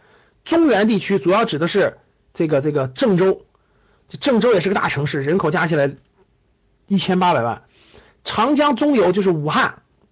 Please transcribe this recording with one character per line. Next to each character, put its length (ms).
中 220
原 200
地 120
区 180
主 140
要 140
指 120
的 100
是 300
这 120
个， 140
这 100
个 160
郑 300
州， 280
这 120
郑 220
州 120
也 80
是 80
个 60
大 140
城 180
市， 160
人 160
口 100
加 160
起 100
来 160
一 100
千 220
八 140
百 80
万。 220
长 320
江 200
中 180
游 180
就 100
是 100
武 180
汉， 320